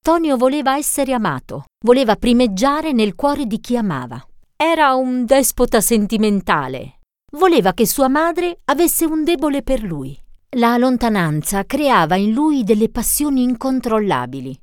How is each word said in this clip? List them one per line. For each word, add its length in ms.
Tonio 300
voleva 400
essere 360
amato, 520
voleva 300
primeggiare 800
nel 240
cuore 280
di 140
chi 180
amava. 480
Era 400
un 300
despota 560
sentimentale. 1200
Voleva 400
che 160
sua 180
madre 600
avesse 380
un 200
debole 400
per 180
lui. 340
La 180
lontananza 880
creava 500
in 180
lui 300
delle 260
passioni 540
incontrollabili. 1200